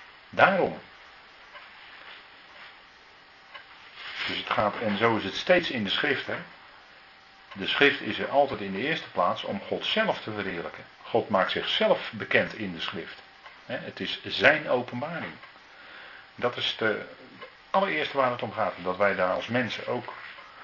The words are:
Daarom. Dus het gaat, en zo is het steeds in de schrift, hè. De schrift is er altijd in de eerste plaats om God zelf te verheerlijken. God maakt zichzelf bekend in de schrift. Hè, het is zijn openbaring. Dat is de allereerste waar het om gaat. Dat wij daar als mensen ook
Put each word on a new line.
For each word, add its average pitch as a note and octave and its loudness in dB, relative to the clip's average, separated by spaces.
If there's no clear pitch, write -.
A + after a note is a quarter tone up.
Daarom. D#3+ 4
Dus F#2 -4
het - -4
gaat, G#2+ 2
en G#2 0
zo A2+ 6
is F#2 0
het F#2+ -4
steeds E3+ 4
in B2 -2
de F#2+ 0
schrift, - 0
hè. A2 -4
De F#2+ -8
schrift - 4
is A2+ -4
er G2+ -2
altijd C3 2
in G2 -4
de F#2+ -4
eerste D#3 -2
plaats F#2+ 2
om G2+ -4
God F2+ -2
zelf G#3+ 2
te A2 -8
verheerlijken. F2+ -6
God - 2
maakt F#2+ 4
zichzelf - 2
bekend G#2 2
in G2 -6
de E2 -10
schrift. - -8
Hè, B2 -6
het - -10
is - -6
zijn D3 4
openbaring. C3 -2
Dat A#2+ -2
is - -2
de G#2+ 0
allereerste D#3+ 0
waar C3 4
het A#2+ -4
om A2 -4
gaat. G2+ 2
Dat F2+ -2
wij G2 4
daar F#2 2
als - -2
mensen A#2 -2
ook A#2+ -4